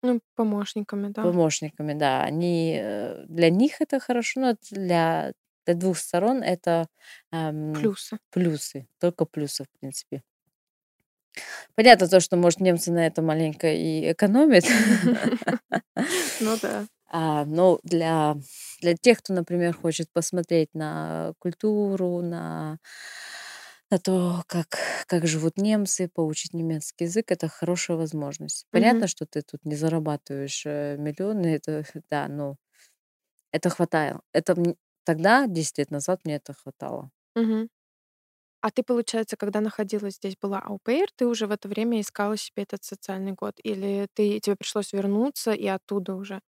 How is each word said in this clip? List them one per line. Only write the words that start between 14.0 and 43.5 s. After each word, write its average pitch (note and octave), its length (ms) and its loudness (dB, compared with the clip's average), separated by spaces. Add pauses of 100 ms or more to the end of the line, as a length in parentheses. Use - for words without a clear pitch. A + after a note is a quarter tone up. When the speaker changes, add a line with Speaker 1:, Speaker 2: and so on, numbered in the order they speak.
Speaker 2:
экономят. G#3+ 540 6
<laughs> A3+ 680 4 (600)
Speaker 1:
<laughs> E4+ 420 -2
Ну A3 200 0
да. G#3+ 280 -4 (240)
Speaker 2:
А, D#3 340 0
но E3 400 6
для, D#3+ 520 2 (440)
для E3+ 160 2
тех, A#3 220 6
кто, - 160 -8
например, F3 400 0
хочет E3 380 -4
посмотреть E3+ 640 0
на D#3+ 640 -6
культуру, F#3+ 840 -2
на, E3 560 -6 (1120)
на F#3+ 80 2
то, F3+ 480 0
как, - 320 -4 (280)
как E3+ 200 0
живут D#3+ 320 0
немцы, G3+ 500 0
поучить D#3 460 -4
немецкий E3 500 -4
язык, F#3 260 -2
это E3+ 180 -2
хорошая F3 480 -4
возможность. D3+ 760 -8
Speaker 1:
Мгм. A3+ 320 4
Speaker 2:
Понятно, - 40 0
что - 180 -6
ты D3+ 160 -6
тут - 220 -14
не D3+ 120 -4
зарабатываешь, D3 880 -4
э, D3 320 -6
миллионы, F3+ 480 -4 (100)
это, D3+ 280 -6
<laughs> - 260 -16
да, D3 180 -4
но C#3+ 280 -8 (960)
это E3 180 0
хватало. D#3+ 520 -2 (100)
Это E3+ 240 2
мн-, E3+ 200 0 (280)
тогда, G3 440 4
десять E3 300 -4
лет C#3+ 140 -2
назад, D3+ 320 -4
мне D3+ 120 -4
это C#3+ 180 -12
хватало. - 560 -12 (260)
Speaker 1:
Мгм. A3 320 0 (920)
А A3 100 -2
ты, B3+ 120 0
получается, A3+ 520 -2
когда G#3 240 -4
находилась G#3 560 -4
здесь, F#3+ 240 -8
была G3 280 -4
au G3+ 160 -8
pair, D#4 320 0
ты B3 100 0
уже A3+ 200 -2
в G3+ 60 -2
это G#3 160 -6
время A3 320 -2
искала G#3 360 -4
себе - 280 -8
этот - 200 -12
социальный F#3+ 480 -10
год? G3+ 220 -8 (100)